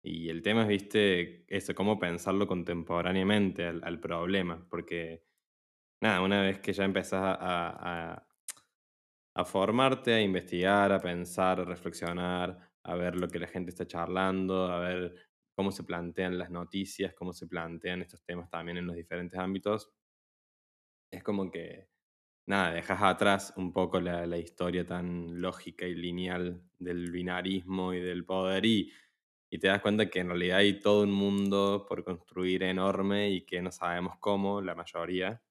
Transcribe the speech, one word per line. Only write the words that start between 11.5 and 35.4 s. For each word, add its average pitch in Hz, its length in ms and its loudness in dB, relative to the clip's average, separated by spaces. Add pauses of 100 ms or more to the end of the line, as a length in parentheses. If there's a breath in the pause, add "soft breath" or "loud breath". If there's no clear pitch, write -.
a 87 40 -2
reflexionar, 90 1040 -4 (140)
a 87 120 -6
ver 87 200 0
lo 90 120 -2
que 87 100 -6
la 85 100 -6
gente 90 220 -6
está 90 160 -8
charlando, 92 800 0
a 90 120 -2
ver 90 360 -4 (420 loud breath)
cómo 98 160 0
se 87 120 -10
plantean 90 540 -4
las 85 120 -6
noticias, 92 640 -6
cómo 90 180 -8
se 85 160 -14
plantean 85 540 -6
estos - 220 -16
temas 87 260 -10
también 85 260 -6
en 87 100 -4
los 87 100 -6
diferentes 87 420 -8
ámbitos, 98 520 -2 (1200)
es 95 140 -12
como 98 260 -2
que, - 380 -12 (580)
nada, 92 280 2
dejás 92 280 -2
atrás 98 540 4
un 90 160 -4
poco 90 280 2
la, 87 260 -2
la 85 100 -2
historia 87 500 -2
tan 87 540 -6
lógica 90 460 -6
y 87 80 -4
lineal 87 680 -4 (160)
del 87 320 -4
binarismo 92 840 -2
y 90 60 -2
del 87 260 -4
poder 95 400 0
y, 107 260 4 (600 loud breath)
y 80 60 -8
te 95 100 4
das 101 120 4
cuenta 104 300 2
que - 80 -2
en 90 120 -2
realidad 90 280 2
hay 101 220 6
todo 104 240 6
un 101 80 2
mundo 101 760 2
por 87 160 -4
construir 92 600 -2
enorme 98 680 2
y 92 160 -2
que 90 160 -4
no 90 80 -4
sabemos 87 480 -4
cómo, 101 420 0
la 90 140 -4
mayoría. 90 680 -4 (100)